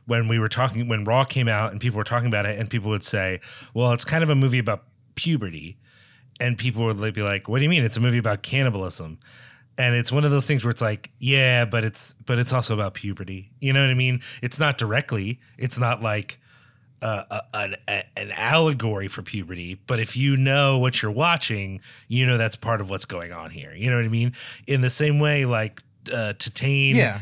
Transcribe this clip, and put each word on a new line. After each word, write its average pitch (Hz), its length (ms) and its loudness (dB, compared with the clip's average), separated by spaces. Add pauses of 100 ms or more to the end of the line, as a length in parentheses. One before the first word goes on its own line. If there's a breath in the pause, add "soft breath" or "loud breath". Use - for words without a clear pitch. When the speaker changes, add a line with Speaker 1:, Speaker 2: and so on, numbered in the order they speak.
Speaker 1:
when 117 220 2
we 117 100 4
were 110 120 2
talking, 120 360 0
when 110 180 -2
Raw 120 200 4
came 131 240 0
out 107 240 0
and 104 80 -8
people 117 160 -2
were 104 80 -2
talking 120 240 0
about 104 180 2
it, 104 120 -4
and 107 100 -4
people 107 220 -2
would 104 140 -2
say, 92 360 -2 (320 loud breath)
"Well, 120 200 2
it's 117 120 0
kind 160 180 2
of 160 60 2
a 151 60 4
movie 135 240 4
about 107 260 -2 (320)
puberty." 95 600 -4 (600 soft breath)
And 123 200 0
people 117 260 -2
would, 110 140 0
like, 107 160 -4
be 107 80 -4
like, 101 260 -2
"What 113 120 0
do - 40 4
you 151 60 4
mean? 165 140 4
It's 110 120 0
a 110 40 0
movie 120 180 4
about 104 240 0
cannibalism." 95 760 -2 (600 loud breath)
And 123 160 4
it's 120 180 0
one 147 140 4
of 147 40 4
those 143 160 4
things 139 160 2
where 120 80 0
it's 117 120 -2
like, 107 360 -4
"Yeah, 127 460 4
but 113 200 0
it's, - 300 -6 (120)
but 123 120 2
it's 123 140 0
also 120 220 0
about 101 200 -2
puberty." 95 560 -10 (100)
You 135 120 2
know 135 80 6
what 135 100 4
I 127 40 2
mean? 127 260 2 (220 loud breath)
It's 123 180 -4
not 147 180 2
directly. 113 640 -2 (180 soft breath)
It's 120 200 -4
not 120 240 0
like, 104 360 -4 (640 soft breath)
uh, 107 260 -4
a, 104 140 -8 (140)
an, 101 200 -6 (120)
a, 101 160 -4 (120)
an 101 200 -10
allegory 117 720 0
for - 140 -10
puberty. 87 520 -10
But 117 240 -4
if 110 180 -4
you 135 200 2
know 135 420 4
what 127 240 2
you're 110 80 -2
watching, 104 720 -2 (260 loud breath)
you 127 180 2
know 123 140 4
that's 113 160 0
part 113 260 -2
of 98 80 -6
what's 95 180 -4
going 87 260 -8
on 82 180 -12
here. 73 240 -16
You 123 160 -2
know 123 60 4
what 120 80 2
I 113 40 0
mean? 117 260 0 (340 loud breath)
In 135 140 4
the 127 80 2
same 147 280 2
way, 147 260 4
like, 110 380 -2 (300)
uh, 110 220 -4
Titane 135 600 2
Speaker 2:
Yeah. 107 280 4